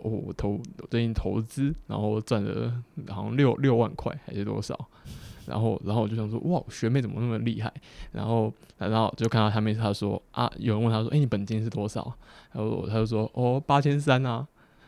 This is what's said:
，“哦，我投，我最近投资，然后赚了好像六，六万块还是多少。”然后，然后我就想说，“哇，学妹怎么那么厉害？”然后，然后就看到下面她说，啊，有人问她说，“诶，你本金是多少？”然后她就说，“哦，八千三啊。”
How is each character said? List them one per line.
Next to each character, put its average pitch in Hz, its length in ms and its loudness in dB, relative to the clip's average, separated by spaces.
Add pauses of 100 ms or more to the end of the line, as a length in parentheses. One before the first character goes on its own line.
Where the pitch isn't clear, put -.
，“哦， 110 40 0 (140)
我 92 100 -8
投， - 160 -2
我 101 380 -6
最 117 120 0
近 117 120 2
投 107 300 0
资， 135 320 -2 (140)
然 104 120 -4
后 107 200 0
赚 107 240 0
了 107 280 -2 (360)
好 104 160 -6
像 110 120 -4
六， 135 200 6
六 135 180 4
万 113 220 4
块 - 280 -6
还 - 80 -12
是 101 120 -4
多 104 180 -2
少。” - 260 -8 (580)
然 - 140 -2
后， 110 240 2
然 104 120 0
后 117 60 4
我 107 40 2
就 107 80 -2
想 110 160 -2
说 113 160 -4
，“哇， 170 220 2
学 - 200 -2
妹 131 140 4
怎 117 80 -4
么 - 100 -6
那 120 60 0
么 113 120 0
厉 113 220 -2
害？” 110 120 -4 (400)
然 104 120 -6
后， 110 280 2 (260)
然 101 160 0
后 110 220 4
就 113 120 0
看 113 120 4
到 107 100 4
下 110 100 2
面 107 160 2
她 110 160 0
说， 101 380 -2
啊， 120 180 0 (100)
有 110 160 2
人 107 100 2
问 113 80 4
她 110 80 2
说 113 100 -2
，“诶， 147 80 4
你 143 80 6
本 104 180 0
金 110 160 -2
是 113 80 -2
多 104 200 -2
少？” - 280 -8 (380)
然 113 80 -4
后 107 240 -2
她 104 80 -2
就 110 120 2
说 107 280 0
，“哦， 123 320 2
八 143 140 6
千 143 200 4
三 135 240 4
啊。” 123 220 -2 (420)